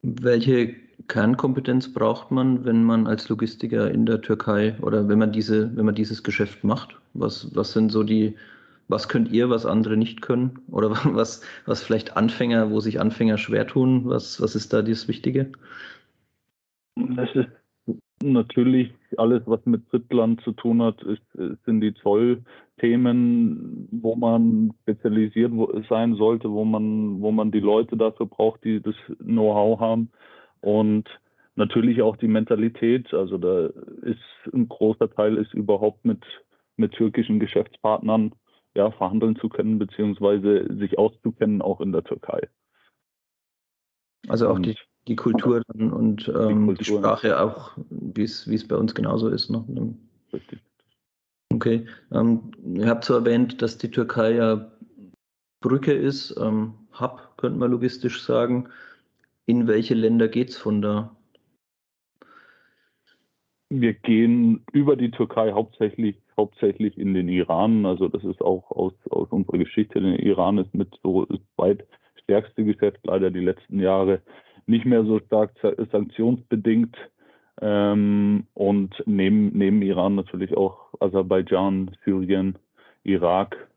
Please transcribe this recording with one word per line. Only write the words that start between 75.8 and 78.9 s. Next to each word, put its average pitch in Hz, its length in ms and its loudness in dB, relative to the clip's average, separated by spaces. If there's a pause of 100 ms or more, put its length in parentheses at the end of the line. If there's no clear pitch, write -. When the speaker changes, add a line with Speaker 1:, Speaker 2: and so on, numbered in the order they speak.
Speaker 2:
sanktionsbedingt. 113 1040 0 (640)
Ähm, 104 920 2
und 101 520 -2